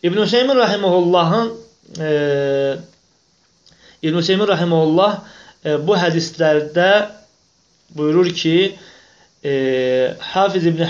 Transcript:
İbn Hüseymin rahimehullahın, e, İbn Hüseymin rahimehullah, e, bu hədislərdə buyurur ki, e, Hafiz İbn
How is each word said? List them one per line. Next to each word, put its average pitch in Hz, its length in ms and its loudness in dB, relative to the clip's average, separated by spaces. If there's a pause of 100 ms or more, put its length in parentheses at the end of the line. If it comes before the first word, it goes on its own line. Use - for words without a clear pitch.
İbn 180 200 0
Hüseymin 254 340 0
rahimehullahın, 190 920 2 (460)
e, 156 120 -6 (1900)
İbn 160 160 -2
Hüseymin 190 280 0
rahimehullah, 170 720 2 (460)
e, 151 100 -2 (120)
bu 196 120 2
hədislərdə 165 1080 0 (840)
buyurur 156 400 0
ki, 160 240 -2 (880)
e, 143 80 -2 (680)
Hafiz 190 480 -2
İbn 165 240 0